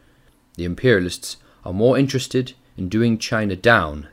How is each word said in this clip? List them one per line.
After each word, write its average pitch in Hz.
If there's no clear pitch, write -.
the 85
imperialists 90
are 90
more 113
interested 131
in 92
doing 113
China 107
down 82